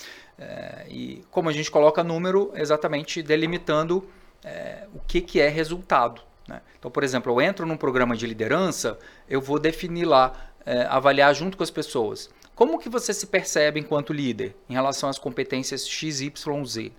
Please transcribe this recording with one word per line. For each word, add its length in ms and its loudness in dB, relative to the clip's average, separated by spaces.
É, 520 -14
e 420 -10
como 160 0
a 60 0
gente 180 -4
coloca 320 6
número, 500 2
exatamente 680 -2
delimitando, 840 0
é, 500 -12
o 60 -14
que 220 -2
que 180 0
é 80 8
resultado, 760 0
né? 160 -14
Então, 140 -12
por 100 -2
exemplo, 300 0
eu 100 4
entro 240 0
num 120 -4
programa 360 2
de 140 -4
liderança, 720 -2
eu 100 0
vou 180 -2
definir 460 -2
lá, 300 6
é, 240 0
avaliar 440 6
junto 220 -4
com 80 -2
as 80 -4
pessoas. 580 -4
Como 220 4
que 100 -8
você 280 -4
se 100 -6
percebe 540 0
enquanto 340 -4
líder 420 -4
em 40 -12
relação 360 -2
às 80 -6
competências 680 -6
X, 340 -6
Y, 440 -6
Z, 340 -8